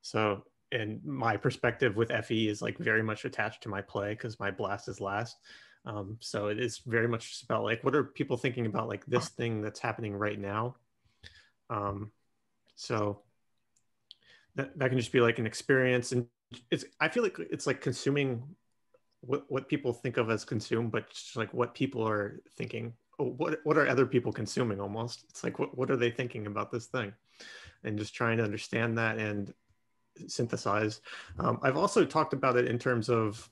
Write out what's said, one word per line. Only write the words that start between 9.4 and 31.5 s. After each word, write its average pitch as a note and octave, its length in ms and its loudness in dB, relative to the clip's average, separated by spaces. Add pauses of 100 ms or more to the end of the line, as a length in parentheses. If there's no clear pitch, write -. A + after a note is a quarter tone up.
that's G#2+ 200 -6
happening A2 340 -2
right G#2 240 -2
now? G#2 380 -2 (920)
Um, G#2 440 -4 (640)
so G#2 480 -2 (1300)
that, C#3 240 -4
that C3 120 2
can C3 80 4
just A#2 120 0
be, C3 100 6
like, A#2 200 6
an A2 80 0
experience. B2+ 640 4
And B2 160 0 (420)
it's, - 140 0 (160)
I D3+ 80 4
feel A#3+ 160 2
like - 160 -2
it's, - 260 -4
like, C3+ 140 2
consuming C3+ 760 0 (720)
what, C#3 240 -2
what C3+ 200 -2
people C#3 240 0
think B2+ 240 -2
of A2+ 100 2
as A2 160 2
consume, A2+ 460 -2
but A2 180 -2
just, - 260 -14
like, A2 200 -4
what A#2+ 200 0
people B2+ 320 0
are G#2 360 0 (160)
thinking. A#2 340 -6 (260)
Oh, C#3 100 0
what, D3+ 360 -2
what D3+ 140 4
are C#3 100 6
other C3 160 6
people A#2+ 260 2
consuming G#2+ 520 -2
almost? A2 480 -6
It's - 120 -14
like, - 160 -4
what, - 200 -2
what B2+ 120 0
are C3+ 60 4
they A#2+ 140 4
thinking A#2 360 -4
about G#2 240 -4
this A#2 180 -6
thing? A2 220 -2 (760)
And G#2+ 140 -2
just G#2 160 -6
trying A2+ 220 2
to A#2 80 4
understand A2+ 540 -2
that A2+ 180 2
and G#2 380 -4 (720)
synthesize. A2 760 0 (380)
Um, A#2 240 2